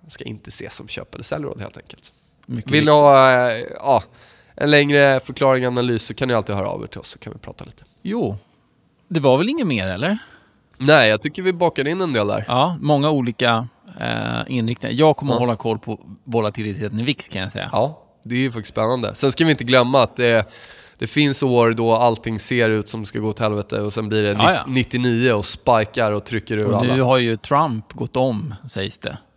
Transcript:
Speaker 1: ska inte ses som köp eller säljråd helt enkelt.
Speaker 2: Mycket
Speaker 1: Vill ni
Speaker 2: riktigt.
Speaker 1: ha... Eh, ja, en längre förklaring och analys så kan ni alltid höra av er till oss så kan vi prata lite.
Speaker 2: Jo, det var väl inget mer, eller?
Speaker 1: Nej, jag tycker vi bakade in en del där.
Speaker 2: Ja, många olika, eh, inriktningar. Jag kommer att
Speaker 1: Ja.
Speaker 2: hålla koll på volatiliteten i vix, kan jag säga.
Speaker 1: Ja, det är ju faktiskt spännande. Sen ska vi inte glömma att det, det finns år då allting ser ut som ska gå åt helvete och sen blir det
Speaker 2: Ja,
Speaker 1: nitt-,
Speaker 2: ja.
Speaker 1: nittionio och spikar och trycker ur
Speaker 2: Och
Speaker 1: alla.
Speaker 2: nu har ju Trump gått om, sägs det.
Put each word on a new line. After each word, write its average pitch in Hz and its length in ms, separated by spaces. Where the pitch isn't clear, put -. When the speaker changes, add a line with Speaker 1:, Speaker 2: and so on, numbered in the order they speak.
Speaker 1:
ska - 160
inte 110 260
ses - 260
som - 120
köp - 280
eller 117 80
säljråd 147 380
helt - 160
enkelt. - 360
Speaker 2:
Mycket 123 260
Speaker 1:
Vill 151 140
ni 151 60
Speaker 2:
riktigt. 147 120
Speaker 1:
ha... 131 480
Eh, 110 60
ja, 127 240
en 147 100
längre 143 480
förklaring 131 480
och 123 40
analys 123 320
så - 100
kan 131 140
ni 123 60
alltid 104 220
höra 98 140
av - 140
er - 40
till - 120
oss - 100
så - 100
kan 101 140
vi 104 60
prata - 260
lite. - 180
Speaker 2:
Jo, 185 360
det 165 120
var 135 180
väl 190 120
inget 285 180
mer, 104 200
eller? 131 300
Speaker 1:
Nej, 135 320
jag 107 120
tycker 151 200
vi 185 120
bakade 165 360
in 180 120
en 170 120
del 107 140
där. 104 200
Speaker 2:
Ja, 147 340
många 143 280
olika, 120 580
eh, 117 480
inriktningar. 117 480
Jag 151 220
kommer 143 160
att - 20
Speaker 1:
Ja. 120 40
Speaker 2:
hålla 120 160
koll 110 240
på - 200
volatiliteten 107 760
i 117 40
vix, 131 260
kan 95 120
jag 92 100
säga. 95 200
Speaker 1:
Ja, 127 320
det 117 120
är 123 40
ju 131 120
faktiskt 113 220
spännande. 113 420
Sen 135 160
ska 165 140
vi 160 60
inte 127 120
glömma 127 400
att - 120
det, 117 300
det 113 100
finns 143 360
år 120 280
då 113 240
allting 113 440
ser 117 300
ut 107 200
som 110 160
ska - 140
gå 107 100
åt 104 100
helvete 107 420
och 104 120
sen 110 160
blir 107 140
det 104 80
Speaker 2:
Ja, 104 60
Speaker 1:
nitt-, 147 280
Speaker 2:
ja. - 20
Speaker 1:
nittionio 123 640
och 104 140
spikar 110 680
och 104 140
trycker 110 320
ur 107 100
Speaker 2:
Och 120 120
Speaker 1:
alla. 123 160
Speaker 2:
nu 131 60
har 131 160
ju 117 200
Trump 143 560
gått - 240
om, 127 380
sägs 98 300
det. - 180